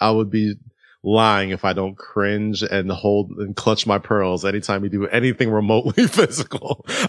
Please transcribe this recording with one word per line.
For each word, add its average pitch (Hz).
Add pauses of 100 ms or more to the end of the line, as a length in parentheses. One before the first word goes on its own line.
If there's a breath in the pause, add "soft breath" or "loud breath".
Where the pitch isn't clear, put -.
I 110
would 110
be 107 (460 soft breath)
lying 104
if 92
I 95
don't 95
cringe 104
and 98
hold 101
and 104
clutch -
my 101
pearls 92
anytime 98
you 101
do 98
anything 120
remotely 110
<laughs> -
physical. - (240 loud breath)